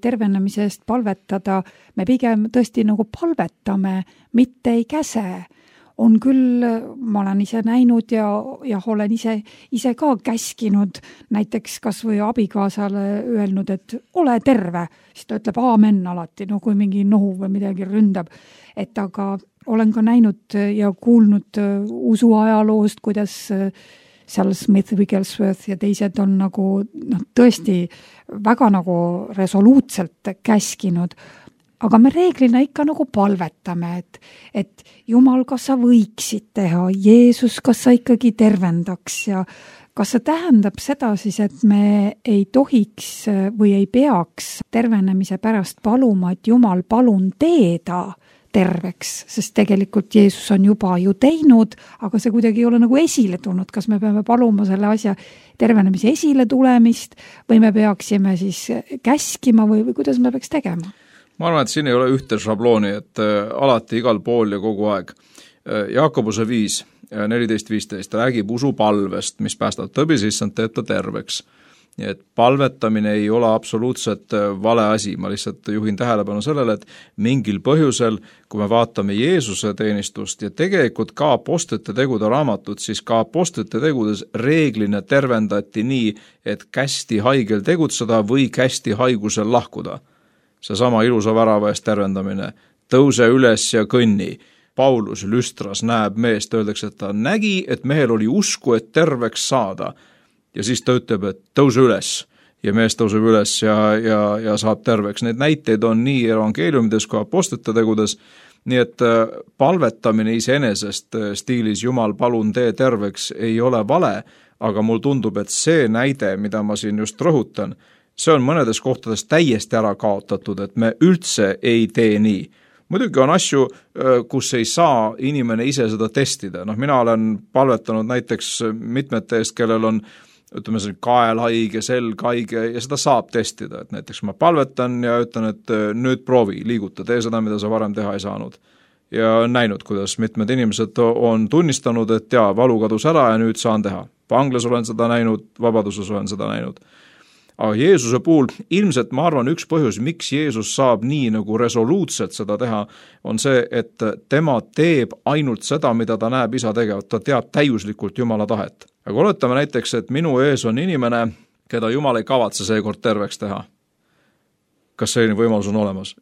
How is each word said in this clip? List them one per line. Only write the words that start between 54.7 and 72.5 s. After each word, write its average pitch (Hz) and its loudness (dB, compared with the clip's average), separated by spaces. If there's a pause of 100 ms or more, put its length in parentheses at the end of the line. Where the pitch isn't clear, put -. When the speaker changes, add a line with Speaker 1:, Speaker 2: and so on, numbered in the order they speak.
Speaker 1:
asja 208 -2 (460)
tervenemise 214 4
esile 269 2
tulemist 247 4 (320)
või 226 8
me 220 6
peaksime 196 2
siis 190 -6 (340)
käskima 233 2
või, 214 2
või 247 -4
kuidas 262 2
me 247 2
peaks 262 -6
tegema? 180 -6 (360)
Speaker 2:
Ma 170 -2
arvan, 160 2
et 117 -2
siin 147 -2
ei 123 0
ole 127 2
ühte 117 -2
šablooni, 107 2
et, - -12
äh, 107 0
alati 127 0
igal 113 0
pool 117 0
ja 98 -6
kogu 104 -4
aeg. 90 -6 (560)
Äh, 104 -4
Jakobuse 113 0
viis, 110 -2 (260)
äh, 104 -4
neliteist, 113 -2
viisteist 101 -8
räägib 113 -2
usupalvest, 104 -2
mis 107 -6
päästab. - -6
Tõbi, 156 0 (120)
issand 101 -4
teeb 113 -4
ta 117 -6
terveks. 104 -6 (540)
Nii 101 -8
et 98 -12 (140)
palvetamine 120 0